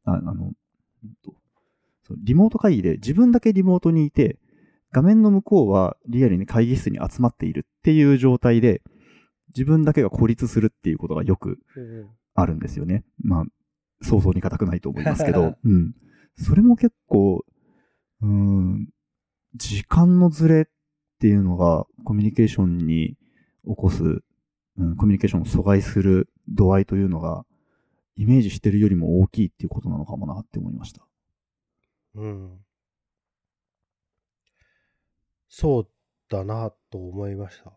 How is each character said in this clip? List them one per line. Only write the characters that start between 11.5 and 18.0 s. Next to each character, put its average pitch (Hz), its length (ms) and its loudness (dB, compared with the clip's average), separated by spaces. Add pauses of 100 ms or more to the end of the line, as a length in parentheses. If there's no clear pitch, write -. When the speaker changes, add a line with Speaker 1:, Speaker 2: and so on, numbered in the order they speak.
Speaker 2:
う 135 40 -16
ん 113 200 -18
う 107 40 -20
ん。 101 60 -20 (240)
Speaker 1:
あ - 120 0
る 82 100 -4
ん 78 40 -8
で - 80 -10
す 67 120 -10
よ 71 60 -8
ね。 95 180 -4 (200)
ま 90 180 0
あ、 78 40 -4 (580)
想 107 160 2
像 92 120 0
に 90 100 -2
難 - 160 -6
く 104 80 -2
な 87 100 -4
い 87 60 -6
と - 80 -8
思 71 120 -8
い - 20 -6
ま 143 120 -2
す 156 100 -2
け 87 60 -2
ど、 82 280 0
Speaker 2:
<laughs> - 40 -20
Speaker 1:
う 110 100 2
ん。 85 220 0 (400)
そ - 200 -2
れ 202 60 4
も 240 140 6
結 233 200 -2 (120)
構、 98 380 0 (760)